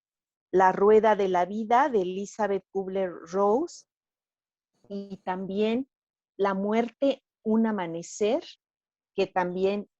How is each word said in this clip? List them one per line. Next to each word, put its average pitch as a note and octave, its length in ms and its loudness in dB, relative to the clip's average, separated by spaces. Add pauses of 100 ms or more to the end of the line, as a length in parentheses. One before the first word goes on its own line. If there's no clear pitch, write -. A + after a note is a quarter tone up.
(520)
La F#3 200 4
Rueda G#3+ 440 6
de G3 120 0
la F3+ 180 0
Vida A3+ 420 0
de A3 140 0
Elizabeth G3 680 -4
Kubler-Ross G3 1160 -2 (1040)
y G3 340 -10
también G3 640 -2 (480)
La G3 160 0
Muerte, A3+ 720 -2 (200)
un A3+ 240 2
Amanecer, G3+ 800 -4 (680)
que G3 120 0
también F#3+ 600 -2 (120)